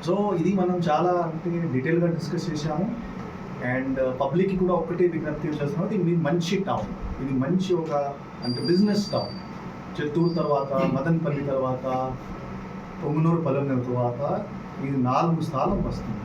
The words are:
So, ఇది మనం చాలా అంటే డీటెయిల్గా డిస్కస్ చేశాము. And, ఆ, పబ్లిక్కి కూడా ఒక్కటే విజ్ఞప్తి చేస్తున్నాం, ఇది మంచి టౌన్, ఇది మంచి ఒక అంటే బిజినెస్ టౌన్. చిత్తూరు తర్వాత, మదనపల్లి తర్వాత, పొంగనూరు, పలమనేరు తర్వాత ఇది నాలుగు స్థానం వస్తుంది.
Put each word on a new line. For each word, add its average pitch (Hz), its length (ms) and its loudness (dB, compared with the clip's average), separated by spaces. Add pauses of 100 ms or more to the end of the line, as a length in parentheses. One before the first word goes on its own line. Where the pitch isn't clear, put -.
So, 196 280 2
ఇది 175 200 2
మనం 180 220 2
చాలా 165 340 4
అంటే 170 640 0
డీటెయిల్గా 160 340 2
డిస్కస్ 165 440 0
చేశాము. 151 340 0 (920)
And, 131 220 -2
ఆ, 131 100 2
పబ్లిక్కి 185 460 2
కూడా 185 160 4
ఒక్కటే 170 340 2
విజ్ఞప్తి 151 420 -2
చేస్తున్నాం, 147 400 -2
ఇది 175 280 2
మంచి 175 480 2
టౌన్, - 580 -4
ఇది 135 160 0
మంచి 175 360 2
ఒక 156 180 -2 (520)
అంటే 123 180 -4
బిజినెస్ 190 500 4
టౌన్. - 340 -4 (540)
చిత్తూరు 165 340 2
తర్వాత, 147 380 0
మదనపల్లి 139 760 2
తర్వాత, 131 680 -2 (920)
పొంగనూరు, 160 360 4
పలమనేరు 135 400 0
తర్వాత 123 680 -2 (380)
ఇది 139 180 0
నాలుగు 147 380 2
స్థానం 135 480 0
వస్తుంది. - 360 -6